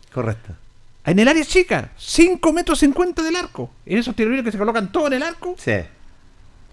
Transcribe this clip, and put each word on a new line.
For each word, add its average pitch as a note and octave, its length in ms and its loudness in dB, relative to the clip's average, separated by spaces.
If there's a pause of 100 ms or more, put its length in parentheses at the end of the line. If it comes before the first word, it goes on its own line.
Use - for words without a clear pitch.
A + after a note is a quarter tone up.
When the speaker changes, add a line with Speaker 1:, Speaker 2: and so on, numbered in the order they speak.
(140)
Speaker 1:
Correcto. A2 400 -4 (520)
Speaker 2:
En F#3 140 4
el A3+ 80 6
área D#4 160 2
chica, B3 540 0
cinco E4+ 560 2
metros E4 260 0
cincuenta E4 440 2
del E4 120 -2
arco. F4 360 -8 (140)
En F3+ 120 -2
esos A#3 180 -4
tiros A3 160 0
libres B3+ 140 -2
que - 80 -4
se A3 40 -6
colocan G#3+ 320 -2
todos D4+ 180 0
en C#4 80 0
el C4 80 -2
arco. E4+ 340 -8
Speaker 1:
Sí. - 160 -2 (1000)